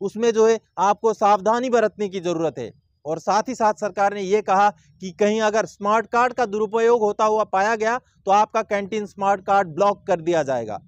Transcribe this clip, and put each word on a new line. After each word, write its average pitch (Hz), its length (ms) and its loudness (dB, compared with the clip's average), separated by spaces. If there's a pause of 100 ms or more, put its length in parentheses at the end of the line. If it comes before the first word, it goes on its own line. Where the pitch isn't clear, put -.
उसमें 214 320 -2
जो 220 140 4
है 226 120 2 (180)
आपको 208 360 2
सावधानी 214 560 2
बरतने 214 400 0
की 185 100 -8
ज़रूरत 165 380 -4
है। 113 160 -10 (320)
और 160 140 -6
साथ 208 300 0
ही 247 60 -8
साथ 214 180 0
सरकार 202 400 -4
ने 208 80 -8
ये 196 200 0
कहा 202 280 2
कि - 420 -12
कहीं 208 300 0
अगर 214 240 0
स्मार्ट 208 420 -2
कार्ड 247 260 0
का 247 120 0
दुरुपयोग 220 560 0
होता 208 240 0
हुआ 214 180 0
पाया 208 320 0
गया, 220 220 -2
तो - 340 -6
आपका 208 300 2
कैंटीन 208 440 -4
स्मार्ट 196 400 -2
कार्ड 196 220 2
ब्लॉक 196 400 -2
कर 180 140 -2
दिया 160 220 0
जाएगा। 117 440 -4